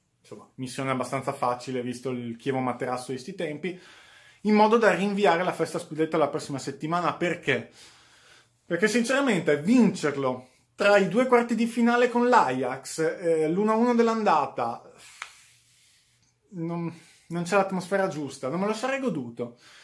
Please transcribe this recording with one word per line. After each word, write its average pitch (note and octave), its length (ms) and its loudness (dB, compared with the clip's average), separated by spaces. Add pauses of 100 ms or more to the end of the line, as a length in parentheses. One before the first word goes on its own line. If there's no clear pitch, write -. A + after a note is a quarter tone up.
(200)
insomma, G#2+ 360 -20
missione C3+ 340 -6
abbastanza C3 420 -4
facile B2+ 500 -4
visto B2 280 -8
il A#2+ 260 -8
Chievo C3 220 -4
materasso B2 540 -6
di B2+ 60 -8
sti F#3 160 -14
tempi, E3+ 460 -8 (640)
in G#3+ 120 2
modo G#3+ 220 6
da G#3 180 6
rinviare F#3+ 480 2
la F3 100 -2
festa E3+ 260 -4
scudetto E3 380 -2
alla D3 120 4
prossima C#3+ 300 -6
settimana. D#3 560 -4
Perché? D#3 560 -2 (960)
Perché F3 220 0
sinceramente A#3 720 2
vincerlo D3 880 2 (260)
tra G3+ 240 6
i F#3+ 100 4
due A#3+ 180 2
quarti A#3+ 280 4
di A3+ 120 0
finale A#3+ 440 2
con A#3+ 180 2
l'Ajax, C3 680 0
eh, D#3+ 500 0
l'uno G#3 240 2
a A3 40 2
uno A#3+ 180 2
dell'andata, F3+ 880 0 (1700)
non E3+ 420 -6 (360)
non E3+ 140 -6
c'è F3+ 140 0
l'atmosfera F#3+ 520 0
giusta, C#3 400 -8
non E3 120 -4
me G3 60 -2
lo G#3+ 80 -2
sarei B3+ 260 -4
goduto. C3 580 -6 (260)